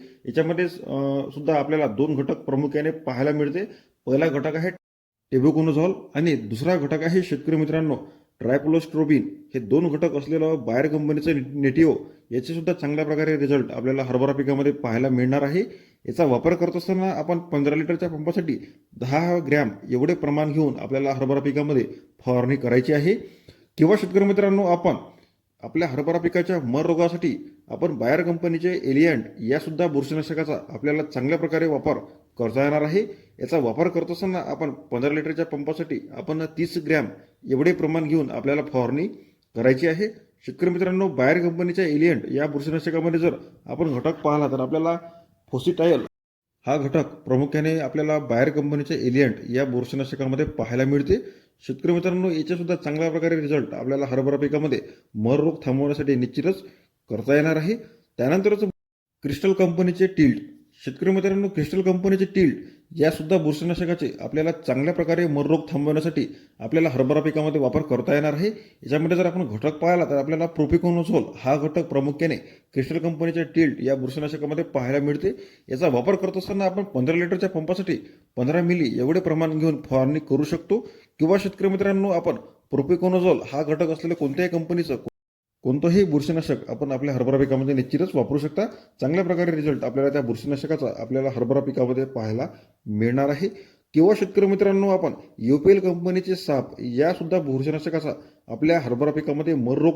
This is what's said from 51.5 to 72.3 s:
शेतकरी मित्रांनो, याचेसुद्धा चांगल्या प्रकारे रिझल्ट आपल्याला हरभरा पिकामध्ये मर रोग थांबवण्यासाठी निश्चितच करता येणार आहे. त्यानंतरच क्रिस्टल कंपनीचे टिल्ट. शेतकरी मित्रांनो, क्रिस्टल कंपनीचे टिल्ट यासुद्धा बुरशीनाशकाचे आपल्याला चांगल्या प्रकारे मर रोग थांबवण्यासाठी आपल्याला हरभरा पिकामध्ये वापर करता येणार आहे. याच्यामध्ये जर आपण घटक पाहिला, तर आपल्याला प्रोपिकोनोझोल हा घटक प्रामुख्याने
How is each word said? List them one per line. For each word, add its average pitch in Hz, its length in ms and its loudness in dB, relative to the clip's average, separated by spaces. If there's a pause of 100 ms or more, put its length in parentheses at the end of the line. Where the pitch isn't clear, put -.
शेतकरी 147 240 -2
मित्रांनो, 180 380 0
याचेसुद्धा 170 460 -2
चांगल्या 156 360 -2
प्रकारे 160 300 0
रिझल्ट 143 320 0
आपल्याला 135 320 -2
हरभरा 131 320 0
पिकामध्ये 147 420 0 (360)
मर 113 200 2
रोग 156 200 2 (100)
थांबवण्यासाठी 143 500 0
निश्चितच 139 480 -2 (460)
करता 117 260 0
येणार 156 200 4
आहे. 165 200 0 (420)
त्यानंतरच 190 420 2 (640)
क्रिस्टल 143 320 0
कंपनीचे 180 540 2
टिल्ट. 156 300 4 (480)
शेतकरी 143 260 -2
मित्रांनो, 196 360 0
क्रिस्टल 185 340 -2
कंपनीचे 190 440 2
टिल्ट 180 300 2 (400)
यासुद्धा 160 420 2
बुरशीनाशकाचे 165 800 -2
आपल्याला 156 320 -2
चांगल्या 147 420 0
प्रकारे 170 340 0
मर 143 180 0
रोग 151 140 4 (120)
थांबवण्यासाठी 151 640 0 (240)
आपल्याला 156 300 2
हरभरा 131 300 2
पिकामध्ये 151 420 0
वापर 123 200 2
करता 127 320 0
येणार 147 200 2
आहे. 165 140 -2 (360)
याच्यामध्ये 156 340 0
जर 180 80 2
आपण 175 220 0
घटक 113 260 -2
पाहिला, 170 320 2
तर 143 120 0
आपल्याला 156 280 0
प्रोपिकोनोझोल 165 800 2 (120)
हा 131 200 0
घटक 151 300 -2
प्रामुख्याने 143 500 -2 (380)